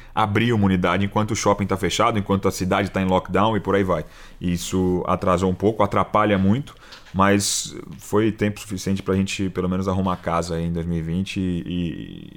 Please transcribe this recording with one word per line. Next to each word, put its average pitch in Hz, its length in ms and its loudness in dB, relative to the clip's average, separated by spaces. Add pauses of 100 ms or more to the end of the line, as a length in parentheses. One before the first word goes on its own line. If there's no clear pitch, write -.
(140)
abrir 107 380 2
uma 101 140 4
unidade 92 400 2
enquanto 107 240 -2
o 110 60 -2
shopping 101 300 2
tá 95 120 -2
fechado, 107 400 0
enquanto 98 280 0
a 95 40 4
cidade 95 400 0
tá 98 100 -2
em 92 60 0
lockdown 95 500 2
e 98 40 0
por 95 140 0
aí 101 100 4
vai. 82 200 0 (340)
Isso 90 680 0
atrasou 92 440 2
um 92 40 -2
pouco, 104 280 2
atrapalha 104 540 2
muito, 98 380 2 (400)
mas 101 600 2 (240)
foi 107 340 0
tempo 104 280 -2
suficiente 95 420 -4
pra 98 120 0
gente, 95 340 -2
pelo 90 200 -2
menos, 95 200 -2
arrumar 92 260 0
a - 20 -4
casa 85 400 -4
aí 82 80 -2
em 85 80 -2
dois 85 120 -4
mil 85 140 -2
e 80 40 -2
vinte 87 360 -4
e, 90 240 -2 (760)